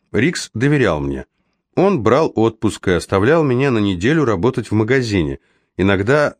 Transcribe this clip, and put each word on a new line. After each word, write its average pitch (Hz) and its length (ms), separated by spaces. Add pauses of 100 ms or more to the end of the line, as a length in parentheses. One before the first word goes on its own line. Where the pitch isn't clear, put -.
(120)
Рикс 131 420
доверял 117 460
мне. 67 260 (520)
Он 175 240
брал 127 320
отпуск 110 540
и - 20
оставлял 104 540
меня 131 260
на 113 80
неделю 104 460
работать 110 480
в - 20
магазине, 107 640 (380)
иногда 101 640